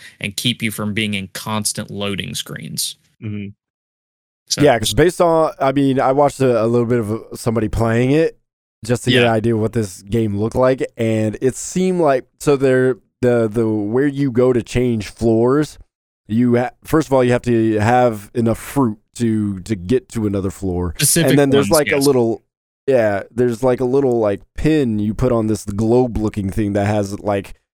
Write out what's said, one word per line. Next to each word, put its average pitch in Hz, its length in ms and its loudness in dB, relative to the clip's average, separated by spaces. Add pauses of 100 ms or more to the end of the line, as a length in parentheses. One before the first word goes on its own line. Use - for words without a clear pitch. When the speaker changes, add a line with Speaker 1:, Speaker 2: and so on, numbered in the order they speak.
(200)
Speaker 1:
and 101 160 -8
keep 117 260 -4
you 110 80 -4
from 104 240 -6
being 107 200 -2
in 95 200 -8
constant - 560 -6
loading 101 460 -8
screens. - 600 -10 (240)
Speaker 2:
Mm-hmm. 104 280 -10 (1000)
Speaker 1:
So - 140 0
Speaker 3:
Yeah, 135 160 4
'cause 110 160 -4
based 165 260 2
on, 165 380 2
I 135 140 0
mean, 135 260 2
I 127 140 2
watched 139 280 2
a, 120 240 2
a - 20 0
little 120 200 2
bit 120 140 0
of 110 380 -6
somebody 113 300 -2
playing 117 440 0
it 160 260 0 (460)
just 120 200 -2
to 127 60 0
get 127 120 4
Speaker 1:
Yeah. 120 60 4
Speaker 3:
an 113 60 2
idea 113 220 0
of 107 40 0
what 107 120 -2
this 107 300 -6
game 101 360 -2
looked 110 180 -4
like, 127 300 2 (100)
and 110 440 0
it 131 160 0
seemed 185 440 -2
like, 139 260 2 (120)
so 143 180 2
there, 127 420 2 (240)
the, 120 260 2
the, 110 200 -2
where 110 380 0
you 139 240 -2
go 123 220 4
to 120 100 2
change 120 460 -2
floors, 117 680 0 (500)
you 120 300 2
ha-, 123 120 -2 (140)
first 156 240 0
of - 40 -2
all, 131 120 4
you 123 80 2
have 120 100 0
to 113 380 2
have 113 540 2
enough 113 240 0
fruit 120 400 -2 (180)
to, 107 440 -2
to 110 140 -6
get 95 360 -2
to 110 160 -4
another 98 240 -2
floor. 90 460 -4
Speaker 1:
Specific 156 340 0
Speaker 3:
And 135 80 6
then 143 120 4
there's, 139 180 4
Speaker 1:
ones, 160 100 4
Speaker 3:
like, 147 100 2
a 151 80 0
Speaker 1:
yes. 139 100 2
Speaker 3:
little, 120 360 2 (460)
yeah, 110 420 2
there's, 120 320 0
like, 131 160 2
a 131 60 -2
little, 127 340 2
like, 104 240 0 (140)
pin 139 420 0
you 104 160 -2
put 127 160 0
on 117 160 0
this 107 180 -2
globe-looking 107 840 0
thing 101 220 -2
that 101 140 0
has, 104 340 -2
like, 101 340 -4 (200)